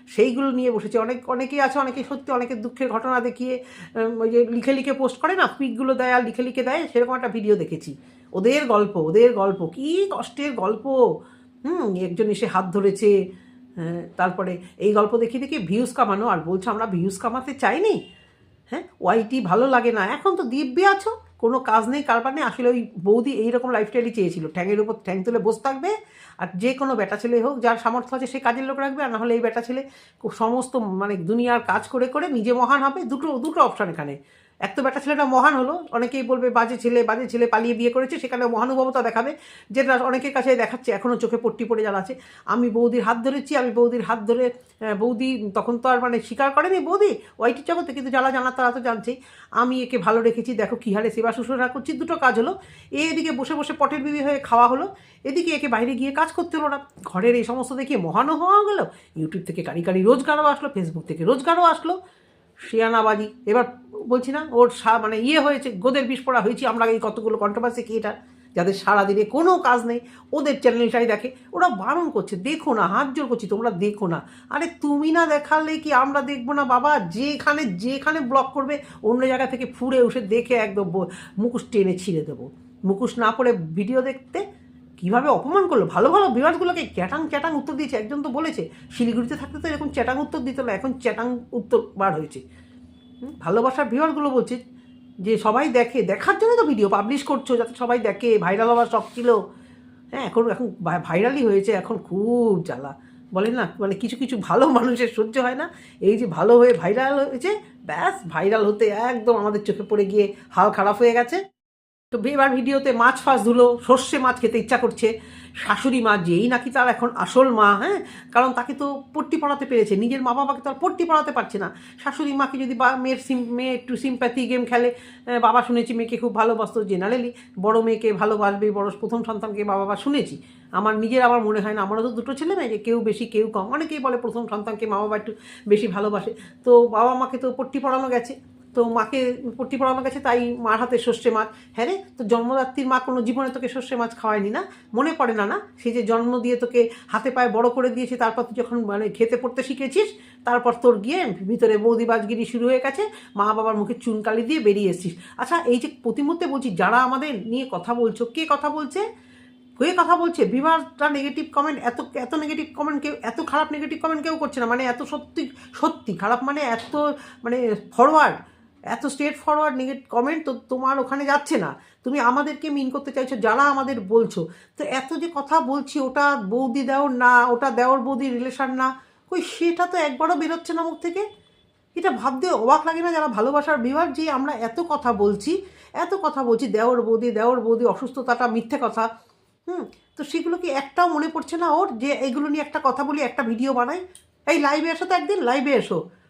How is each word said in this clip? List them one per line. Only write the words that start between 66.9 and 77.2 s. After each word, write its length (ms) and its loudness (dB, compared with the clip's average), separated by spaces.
কতগুলো 360 -2
কন্ট্রোভার্সি 460 -2
কি 140 -6
এটা, 180 -4
যাদের 180 2
সারাদিনে 500 2
কোনো 340 4
কাজ 280 2
নেই, 140 -2
ওদের 300 0
চ্যানেলটাই 440 4
দেখে। 300 -2
ওরা 160 4
বারণ 400 -2
করছে, 260 -4
"দেখো 380 -4
না, 140 2
হাত 260 -2
জোর 140 -4
করছি, 200 -4
তোমরা 240 -2
দেখো 360 -2
না।" 140 -2
আরে 180 -4
তুমি 300 0
না 140 4
দেখালে 520 0
কি 160 -2
আমরা 280 2
দেখবো 320 -6
না 120 0
বাবা? 340 4
যেখানে, 640 -2